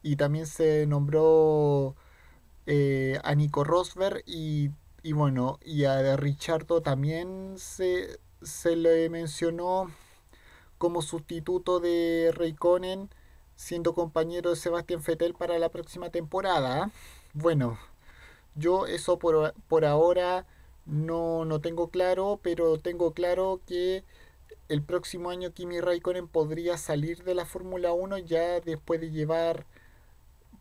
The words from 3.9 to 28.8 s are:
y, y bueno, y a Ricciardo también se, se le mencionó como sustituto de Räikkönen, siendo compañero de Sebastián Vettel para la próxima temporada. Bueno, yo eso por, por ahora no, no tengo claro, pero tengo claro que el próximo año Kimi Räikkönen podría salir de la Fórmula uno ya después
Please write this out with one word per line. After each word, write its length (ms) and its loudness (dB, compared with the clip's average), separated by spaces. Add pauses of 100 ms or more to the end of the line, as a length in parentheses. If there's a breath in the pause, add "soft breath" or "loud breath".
y, 460 -2 (320)
y 100 -6
bueno, 500 0
y 220 0
a 320 4
Ricciardo 640 0
también 800 -4
se, 600 -4 (220)
se 340 -2
le 360 4
mencionó 800 -4 (880 loud breath)
como 240 0
sustituto 760 -2
de 560 2
Räikkönen, 760 0 (440 soft breath)
siendo 380 -4
compañero 560 -2
de 80 0
Sebastián 500 -4
Vettel 280 0
para 240 -4
la 100 0
próxima 400 -10
temporada. 840 -2 (440 loud breath)
Bueno, 440 2 (760 loud breath)
yo 320 2
eso 320 0
por, 340 2 (160)
por 160 4
ahora 640 4 (400 soft breath)
no, 580 -2
no 160 -2
tengo 300 -2
claro, 520 0
pero 360 2
tengo 340 0
claro 540 0
que 380 -2 (640 soft breath)
el 120 0
próximo 460 -4
año 240 -6
Kimi 300 -6
Räikkönen 460 -2
podría 500 0
salir 460 -4
de 100 0
la 100 -2
Fórmula 480 -4
uno 240 -2
ya 440 0
después 420 -4